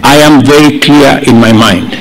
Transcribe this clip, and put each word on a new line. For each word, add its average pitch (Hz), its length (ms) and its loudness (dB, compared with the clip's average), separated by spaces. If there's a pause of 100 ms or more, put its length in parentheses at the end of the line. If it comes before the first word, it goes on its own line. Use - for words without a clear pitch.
I 139 140 0
am 151 260 2
very 147 340 0
clear 147 480 0
in 117 140 2
my 113 120 0
mind 107 480 -2